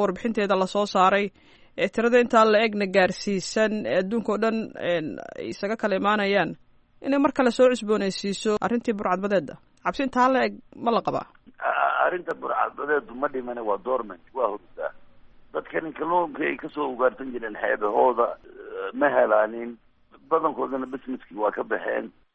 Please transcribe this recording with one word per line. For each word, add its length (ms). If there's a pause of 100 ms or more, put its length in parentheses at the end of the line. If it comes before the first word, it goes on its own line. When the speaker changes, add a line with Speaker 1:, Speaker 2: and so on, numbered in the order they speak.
Speaker 1:
warbixinteeda 540
la 80
soo 200
saaray, 440 (480)
ee 100
tirada 320
intaa 240
la 160
egna 260
gaarsiisan, 1000
ee 180
adduunka 280
oo 60
dhan, 180 (200)
een, 320 (300)
ay 100
isaga 280
kala 200
imaanayaan, 560 (500)
inay 160
mar 140
kale 180
soo 220
cusboonaysiiso 880
arrintii 340
burcadbadeedda? 600 (300)
Cabsi 200
intaa 240
la 160
eg 100 (220)
ma 160
la 100
qabaa? 240 (320)
Speaker 2:
A-, 480
arrinta 280
burcadbadeeddu 800
ma 140
dhimane, 320
waa 240
dormant, 380 (120)
waa 180
hurdaa. 400 (600)
Dadkan 400
kalluunka 520
ay 120
ka 120
soo 240
ugaarsan 400
jireen 260
xeebahooda, 720 (160)
eh, 480
ma 160
helaanin. 680 (520)
Badankoodana 580
businesskii 500
waa 140
ka 140
baxeen. 480 (220)